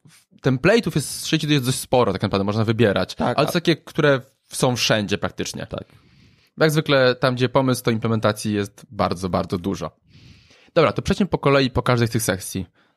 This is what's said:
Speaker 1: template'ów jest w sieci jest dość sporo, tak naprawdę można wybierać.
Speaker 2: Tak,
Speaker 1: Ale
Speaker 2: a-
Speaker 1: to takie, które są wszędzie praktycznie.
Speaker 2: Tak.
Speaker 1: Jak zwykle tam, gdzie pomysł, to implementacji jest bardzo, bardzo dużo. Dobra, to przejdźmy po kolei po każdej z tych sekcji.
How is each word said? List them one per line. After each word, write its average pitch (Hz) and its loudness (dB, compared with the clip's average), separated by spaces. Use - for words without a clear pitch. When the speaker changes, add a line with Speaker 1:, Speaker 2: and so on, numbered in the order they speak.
Speaker 1:
template'ów 170 2
jest - -6
w - -8
sieci 156 -2
jest 143 2
dość 131 -2
sporo, 117 2
tak 95 -6
naprawdę 98 0
można 104 -2
wybierać. 104 2
Speaker 2:
Tak, - -2
Speaker 1:
Ale 143 2
Speaker 2:
a- - -4
Speaker 1:
to - -4
takie, 170 0
które 139 0
są 127 0
wszędzie 104 0
praktycznie. - -8
Speaker 2:
Tak. - -10
Speaker 1:
Jak 156 4
zwykle 139 2
tam, 127 0
gdzie 123 0
pomysł, 127 0
to 123 2
implementacji 110 -2
jest 101 -6
bardzo, 98 -2
bardzo 90 -2
dużo. 85 -6
Dobra, 143 4
to - -4
przejdźmy 202 0
po 160 -2
kolei 139 2
po 120 -2
każdej 120 2
z 110 -10
tych 110 -2
sekcji. 95 -4